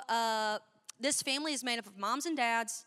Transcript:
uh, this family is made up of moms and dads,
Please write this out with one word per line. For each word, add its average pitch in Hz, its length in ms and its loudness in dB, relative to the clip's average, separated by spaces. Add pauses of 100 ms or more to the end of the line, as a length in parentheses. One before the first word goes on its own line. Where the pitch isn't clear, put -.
uh, 220 520 0 (420)
this 277 200 2
family 285 300 0
is 254 140 -4
made 240 140 0
up 220 60 -8
of 196 120 -18
moms 233 280 0
and 330 120 0
dads, 233 500 2